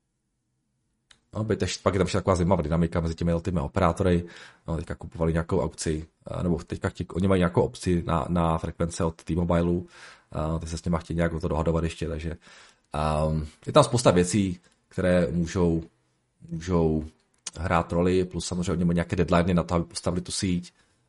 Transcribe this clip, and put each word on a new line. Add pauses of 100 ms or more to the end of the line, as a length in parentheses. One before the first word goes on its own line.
(1400)
No,
by
tež-,
pak
je
tam
ještě
taková
zajímavá
dynamika
mezi
těmi
jednotlivými
operátory. (420)
No,
teďka
kupovali
nějakou
aukci, (240)
eh,
nebo
teďka
chtě-,
oni
mají
nějakou
opci
na,
na
frekvence
od
T-Mobileu,
eh,
tak
se
s
těma
chtějí
nějak
o
to
dohadovat
ještě,
takže, (560)
ehm, (200)
je
tam
spousta
věcí, (280)
které
můžou, (640)
můžou (540)
hrát
roli,
plus
samozřejmě
oni
mají
nějaké
deadliny
na
to,
aby
postavili
tu
síť. (360)